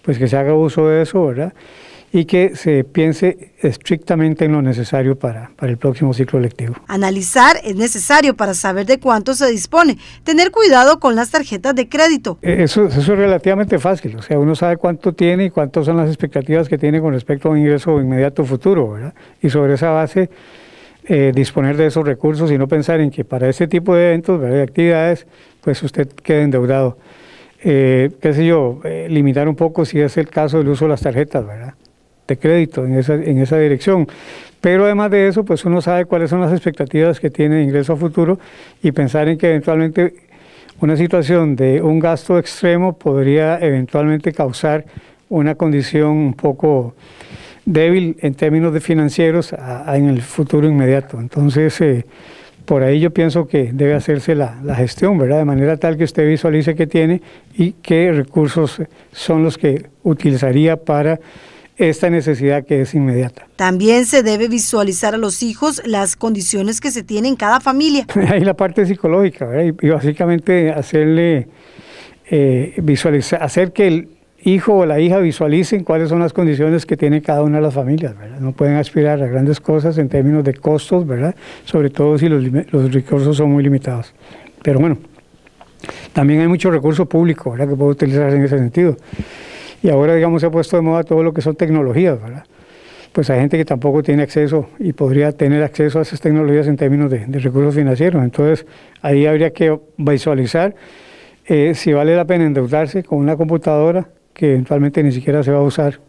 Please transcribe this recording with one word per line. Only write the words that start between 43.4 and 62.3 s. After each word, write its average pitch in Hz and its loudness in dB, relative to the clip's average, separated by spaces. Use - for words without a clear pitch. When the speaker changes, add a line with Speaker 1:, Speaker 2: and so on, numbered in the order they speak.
Speaker 1:
eventualmente 151 -2
causar 151 -4
una 156 0
condición 151 0
un 151 0
poco 139 -2
débil 170 2
en 143 -2
términos 160 0
de 151 -2
financieros 160 0
a, 127 -12
a, 139 2
en 143 4
el 127 0
futuro 151 -2
inmediato. 135 0
Entonces, 143 0
eh, 127 0
por 139 0
ahí 139 2
yo 170 2
pienso 165 0
que 131 -2
debe 143 2
hacerse 147 -2
la, 127 -4
la 139 -4
gestión, 170 0
¿verdad? 139 2
De 156 0
manera 143 0
tal 160 -2
que 165 0
usted 151 0
visualice 156 0
qué 156 -2
tiene 160 0
y 180 0
qué 170 0
recursos 151 -2
son 160 0
los 151 -2
que 143 -2
utilizaría 147 0
para 156 -2
esta 165 0
necesidad 143 0